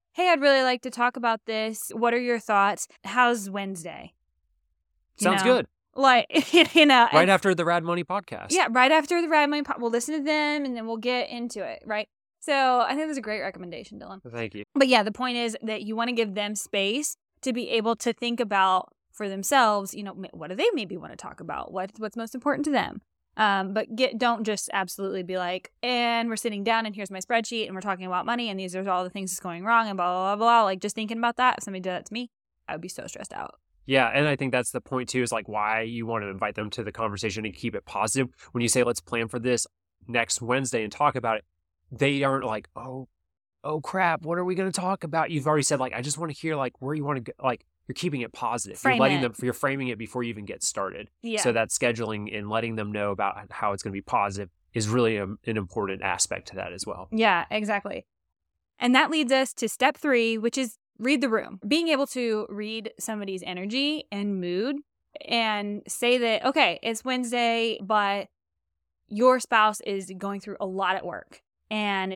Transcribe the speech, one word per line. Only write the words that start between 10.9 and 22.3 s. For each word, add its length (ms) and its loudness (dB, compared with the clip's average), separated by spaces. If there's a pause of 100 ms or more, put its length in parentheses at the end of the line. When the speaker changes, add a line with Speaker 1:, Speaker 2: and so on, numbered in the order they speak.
Speaker 1:
get 320 -2
into 340 -8
it, 220 -10
right? 220 -4 (320)
So 480 4
I 80 0
think 120 -2
that's 100 -4
a 40 -6
great 200 -4
recommendation, 580 -10
Dylan. 220 -16 (100)
Speaker 2:
Thank 240 -6
you. 80 -8 (120)
Speaker 1:
But 120 6
yeah, 160 6
the 80 -2
point 260 -4
is 240 -2
that 200 -4
you 140 -6
wanna 180 -2
give 220 0
them 200 -4
space 600 -2 (240)
to 100 -2
be 200 -4
able 260 0
to 160 -2
think 260 -4
about 540 2 (180)
for 160 -8
themselves, 640 2
you 100 -10
know, 100 -10
ma-, 180 -12
what 180 -12
do 60 -10
they 180 2
maybe 220 -4
wanna 220 -12
talk 240 -14
about? 320 -8
What, 240 -6
what's 180 -8
most 180 -8